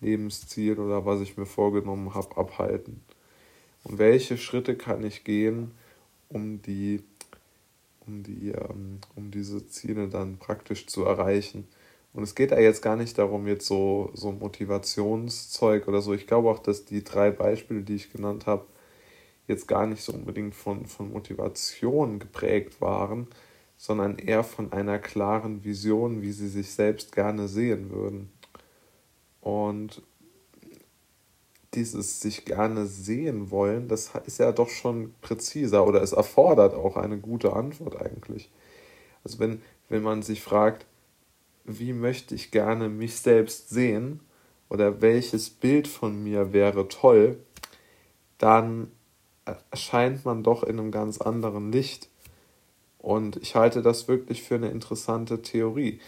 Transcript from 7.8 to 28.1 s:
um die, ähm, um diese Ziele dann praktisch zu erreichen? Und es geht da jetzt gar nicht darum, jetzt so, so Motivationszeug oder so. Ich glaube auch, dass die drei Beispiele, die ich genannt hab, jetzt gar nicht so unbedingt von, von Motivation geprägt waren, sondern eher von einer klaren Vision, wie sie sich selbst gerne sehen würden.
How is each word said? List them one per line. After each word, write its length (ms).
um 160
die, 260
ähm, 500
um 140
diese 380
Ziele 400
dann 300
praktisch 500
zu 160
erreichen? 640
Und 100
es 100
geht 180
da 80
jetzt 220
gar 140
nicht 240
darum, 260
jetzt 220
so, 480
so 160
Motivationszeug 1600
oder 140
so. 120
Ich 120
glaube 240
auch, 100
dass 260
die 180
drei 260
Beispiele, 520
die 140
ich 160
genannt 360
hab, 200
jetzt 200
gar 180
nicht 160
so 120
unbedingt 420
von, 320
von 240
Motivation 1040
geprägt 640
waren, 460
sondern 400
eher 260
von 280
einer 260
klaren 680
Vision, 580
wie 100
sie 160
sich 240
selbst 400
gerne 360
sehen 440
würden. 400